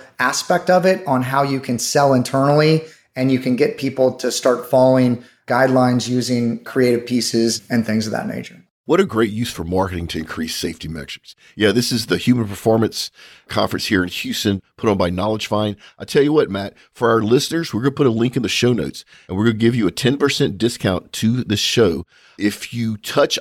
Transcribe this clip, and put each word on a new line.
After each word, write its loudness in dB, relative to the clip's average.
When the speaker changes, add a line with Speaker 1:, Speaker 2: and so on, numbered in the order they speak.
Speaker 1:
aspect 0
of 4
it 0
on 2
how 0
you -2
can -4
sell 2
internally 2
and 0
you 2
can 0
get 0
people 0
to -4
start -2
following 4
guidelines 2
using 0
creative 2
pieces 0
and 0
things -2
of -6
that -6
nature. -12
Speaker 2:
What 2
a 4
great 0
use -4
for -8
marketing -2
to -6
increase -8
safety -8
metrics. -14
Yeah, 4
this 0
is -2
the 0
Human 2
Performance 0
Conference -2
here 2
in 0
Houston, -4
put 0
on 2
by 0
Knowledge -4
Vine. -2
I -12
tell 2
you 2
what, 2
Matt, -6
for 0
our 4
listeners, 0
we're -2
gonna 0
put 0
a 4
link 0
in -2
the -2
show 2
notes, -4
and -6
we're 0
gonna 2
give 2
you 2
a 0
ten 0
percent -2
discount -2
to -2
this -2
show 0
if -4
you -4
touch 0